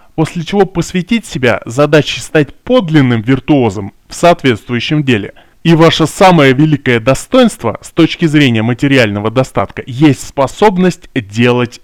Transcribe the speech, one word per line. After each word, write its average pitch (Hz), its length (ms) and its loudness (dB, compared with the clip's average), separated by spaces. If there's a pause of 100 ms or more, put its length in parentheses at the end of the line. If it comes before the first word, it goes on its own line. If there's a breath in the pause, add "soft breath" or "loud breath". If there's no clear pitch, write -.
(160 soft breath)
после 160 280 -4
чего 196 220 0
посвятить 185 600 -4
себя 123 400 -2
задаче 147 560 0
стать - 320 -2
подлинным 156 680 0
виртуозом 117 720 -2 (140)
в - 60 -20
соответствующем 143 880 0
деле. 110 300 -2 (300 soft breath)
И 165 100 4
ваше 160 320 4
самое 156 480 4
великое 139 460 0
достоинство 135 840 -2
с - 80 -20
точки - 360 0
зрения 139 360 2
материального 117 680 0
достатка 113 560 -4
есть 131 400 0
способность 180 880 -2
делать 120 680 -4